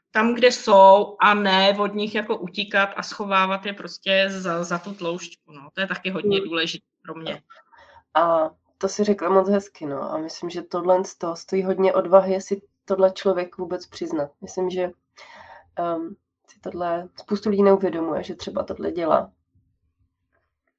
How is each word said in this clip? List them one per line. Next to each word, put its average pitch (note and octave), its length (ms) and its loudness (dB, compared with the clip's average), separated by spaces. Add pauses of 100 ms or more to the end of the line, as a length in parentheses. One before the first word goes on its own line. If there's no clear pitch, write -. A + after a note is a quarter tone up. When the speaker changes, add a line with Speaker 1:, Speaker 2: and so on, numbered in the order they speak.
(120)
Speaker 1:
tam, A3+ 240 2
kde A#3+ 160 4
jsou, G3 680 8
a G#3 140 6
ne G3 460 2
od G3+ 160 -2
nich G#3 200 -4
jako G#3+ 220 -4
utíkat G3+ 580 -2
a G3+ 80 -6
schovávat F#3+ 600 -2
je G3+ 80 -8
prostě G3 560 -2
za, F#3 340 -6
za F3 160 -4
tu G3+ 140 -14
tloušťku, F3 580 -10
no. C#3+ 220 -20
To F#3+ 80 -6
je G3 60 -4
taky F#3 220 -8
hodně G3 280 0
Speaker 2:
Hmm. G3 100 -4
Speaker 1:
důležité E3 380 -6 (180)
pro D#3+ 120 -14
mě. D#3+ 260 -12 (720)
Speaker 2:
A D#3+ 360 2 (280)
to F#3+ 120 -2
si G#3 140 -2
řekla G3+ 260 0
moc F#3+ 200 4
hezky, G3+ 360 -4
no. C#3 160 -8 (100)
A D#3 60 -4
myslím, D#3+ 320 -10
že E3+ 120 -10
tohle F3+ 440 0
z - 100 -16
toho E3+ 200 -8
stojí F#3+ 280 -4
hodně F#3+ 300 2
odvahy, F#3+ 480 4
si G3+ 200 -6 (240)
tohle F#3+ 260 2
člověk F3+ 460 -2
vůbec F3+ 300 -8
přiznat. D#3+ 440 -6 (100)
Myslím, F#3 280 -6
že, F3+ 220 -4 (880)
ehm, E3+ 380 -6 (340)
si - 120 -20
tohle F3 480 -6 (100)
spoustu G#3 300 -6
lidí G3+ 140 2
neuvědomuje, F3 600 2
že F3 120 -12
třeba - 280 -8
tohle - 280 -8
dělá. - 400 0 (1500)